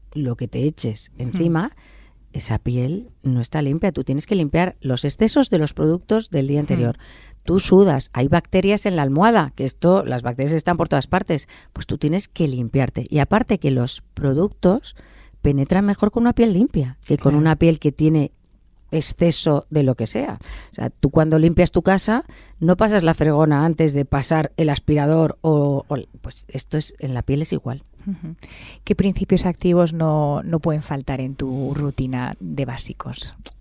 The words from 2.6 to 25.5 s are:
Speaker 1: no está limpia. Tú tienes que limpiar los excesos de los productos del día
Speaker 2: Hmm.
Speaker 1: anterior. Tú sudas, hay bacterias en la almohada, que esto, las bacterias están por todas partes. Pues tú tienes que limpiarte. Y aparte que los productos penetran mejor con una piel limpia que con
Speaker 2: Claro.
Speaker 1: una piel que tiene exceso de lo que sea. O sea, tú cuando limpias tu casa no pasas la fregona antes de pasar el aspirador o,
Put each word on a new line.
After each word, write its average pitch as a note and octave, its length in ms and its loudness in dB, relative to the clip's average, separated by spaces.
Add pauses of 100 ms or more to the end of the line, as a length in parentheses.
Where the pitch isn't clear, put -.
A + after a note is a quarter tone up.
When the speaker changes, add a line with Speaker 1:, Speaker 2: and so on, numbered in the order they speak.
Speaker 1:
no B2+ 200 0
está D3+ 200 -4
limpia. D3+ 300 0
Tú C#3 120 -6
tienes C#3 220 -4
que - 100 -2
limpiar E3+ 460 0
los C3 240 -2
excesos A3 460 2
de F3+ 80 2
los D3+ 160 -2
productos F3 560 0
del C#3 160 0
día C#3+ 120 0
Speaker 2:
Hmm. D3 40 -2
Speaker 1:
anterior. D3 340 0 (460)
Tú F3+ 160 2
sudas, F#3 540 4
hay C3 160 0
bacterias F#3+ 560 2
en G3 100 0
la D#3+ 60 0
almohada, D#3 540 2
que C3+ 100 -4
esto, F3 400 2
las B2 160 -4
bacterias B2+ 320 -2
están E3 240 0
por E3 100 0
todas C#3+ 200 0
partes. - 420 -2 (240)
Pues - 120 -10
tú - 120 -4
tienes D#3+ 320 -2
que E3 180 -2
limpiarte. B2 600 -2
Y D3+ 100 0
aparte G3+ 400 0
que D3 100 -2
los B2 320 -2 (120)
productos F3+ 800 0 (460)
penetran D3 440 2
mejor G3+ 260 2
con A#3 120 0
una A#3+ 100 2
piel A#3 200 2
limpia E3 500 0
que D3+ 140 0
con C#3 160 2
Speaker 2:
Claro. D3 60 4
Speaker 1:
una D#3 180 4
piel E3 220 4
que D3 120 0
tiene D#3 400 2 (600)
exceso D#3+ 800 0
de D3+ 140 0
lo C3 120 2
que A2+ 120 -4
sea. - 320 -6 (320)
O - 40 -20
sea, - 140 -6
tú - 200 0
cuando D#3 300 4
limpias E3+ 320 4
tu F3+ 100 2
casa G3 440 2 (340)
no F3 180 2
pasas G#3+ 260 2
la E3 100 4
fregona D3+ 520 2
antes D#3+ 280 0
de C#3 120 -2
pasar D3+ 500 -2
el D#3+ 140 0
aspirador D3+ 720 0
o, C#3+ 460 0